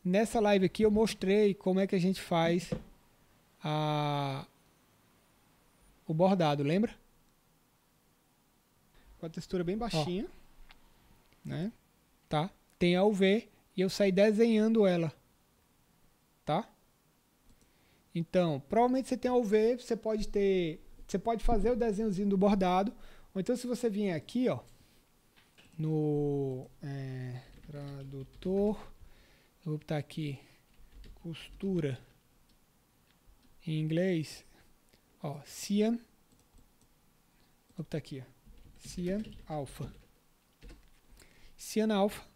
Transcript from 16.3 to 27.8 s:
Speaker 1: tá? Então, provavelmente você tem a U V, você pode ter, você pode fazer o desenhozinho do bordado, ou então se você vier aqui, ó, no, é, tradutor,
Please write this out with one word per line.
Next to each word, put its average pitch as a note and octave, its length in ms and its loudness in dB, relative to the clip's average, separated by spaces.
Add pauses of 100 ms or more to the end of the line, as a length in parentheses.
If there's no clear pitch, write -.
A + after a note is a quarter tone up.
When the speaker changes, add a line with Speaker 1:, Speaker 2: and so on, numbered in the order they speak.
Speaker 1:
tá? E3+ 220 -2 (1500)
Então, E3+ 520 0
provavelmente B3 400 2
você B3+ 80 0
tem B3 140 -4
a B3 60 0
U B3 80 4
V, A3 340 2
você A#3 180 -4
pode G#3+ 320 -4
ter, F#3+ 540 0 (240)
você F#3+ 140 -4
pode A#3 240 -2
fazer A3+ 260 4
o B3 60 2
desenhozinho G#3 520 0
do G3 80 2
bordado, F#3+ 560 2 (440)
ou F#3+ 40 -2
então A#3 160 0
se B3 120 -10
você B3 200 -2
vier G3 280 -2
aqui, A#3+ 340 -2
ó, B2+ 120 -4 (1160)
no, D3 880 -2 (140)
é, C3 580 -8 (280)
tradutor, C#3+ 1080 -4 (840)